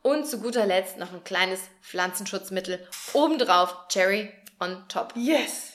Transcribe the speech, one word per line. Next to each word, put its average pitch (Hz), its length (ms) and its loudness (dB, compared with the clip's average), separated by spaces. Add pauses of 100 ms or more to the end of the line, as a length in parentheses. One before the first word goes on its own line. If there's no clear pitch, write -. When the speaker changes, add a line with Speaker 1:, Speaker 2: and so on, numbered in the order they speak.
Speaker 1:
Und 285 260 2
zu 214 140 -6
guter 233 240 2
Letzt 190 320 0
noch 180 160 -10
ein 170 100 -14
kleines 185 380 0 (200)
Pflanzenschutzmittel 185 1040 -4 (280)
obendrauf. 240 760 4
Cherry 202 420 2 (300)
on 185 300 -6
top. - 260 -6
Speaker 2:
Yes. 254 600 0